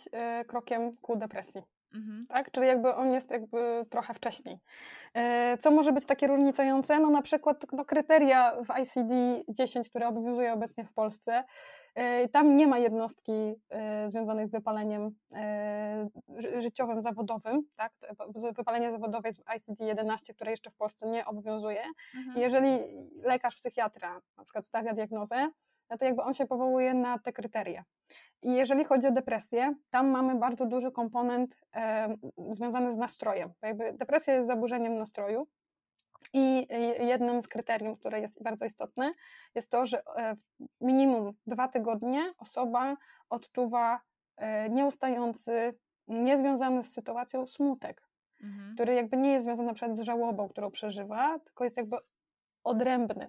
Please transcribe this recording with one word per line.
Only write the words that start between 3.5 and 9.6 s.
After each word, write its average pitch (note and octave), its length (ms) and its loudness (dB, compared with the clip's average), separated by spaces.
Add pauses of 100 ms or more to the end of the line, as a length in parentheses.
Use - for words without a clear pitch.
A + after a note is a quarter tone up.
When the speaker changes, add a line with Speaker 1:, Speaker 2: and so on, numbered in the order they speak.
Speaker 1:
trochę A#3 240 -4
wcześniej. - 460 -8 (540)
E, A#3+ 440 2
co D4+ 140 6
może D4+ 200 8
być C4+ 140 2
takie C#4 220 4
różnicające? C#4 720 4
No D#4 100 6
na D4 120 6
przykład, D4+ 500 0
no, C#4 140 -4
kryteria C#4+ 760 6
w A#3 180 -2
I B3+ 40 -2
C B3+ 180 -2
D A#3 120 0 (320)
dziesięć, B3 420 -2